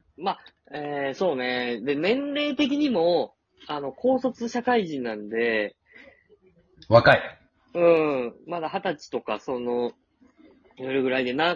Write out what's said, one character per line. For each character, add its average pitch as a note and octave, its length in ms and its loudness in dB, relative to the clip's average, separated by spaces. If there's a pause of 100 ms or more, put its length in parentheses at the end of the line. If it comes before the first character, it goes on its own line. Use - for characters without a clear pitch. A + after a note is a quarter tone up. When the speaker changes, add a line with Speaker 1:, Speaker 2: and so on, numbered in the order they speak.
(180)
Speaker 1:
ま F3+ 140 -4
あ、 - 60 -8 (320)
え C#3+ 420 -6
ー、 - 20 -6
そ F3+ 180 0
う C3+ 40 -2
ね。 B2 440 -4
で、 C#3 160 -2
年 C4 380 -2
齢 D4 200 -2
的 C#4+ 220 0
に D4 140 0
も、 E3+ 440 2 (320)
あ D3 140 -6
の、 C#3 120 -6
高 C4 260 2
卒 A#3+ 320 -4
社 A#3+ 120 -4
会 A#3+ 240 2
人 C#3+ 160 -6
な A2+ 120 -4
ん G#2 160 -10
で。 A2+ 460 0 (1120)
Speaker 2:
若 A#2 240 8
い。 - 240 -4 (340)
Speaker 1:
う E3+ 80 -2
ん。 D3+ 540 2 (120)
ま E3+ 140 -8
だ D#3 80 -6
二 F#3+ 140 -6
十 F3+ 140 -2
歳 - 140 -18
と B2 120 -6
か、 G#2+ 180 -6
そ C3 180 -6
の、 A#2+ 340 -2 (840)
そ C3 60 -14
れ C3 180 -2
ぐ C3 80 2
ら C3 120 0
い B2+ 40 0
で、 B2 80 -2
な-、 D#3+ 240 0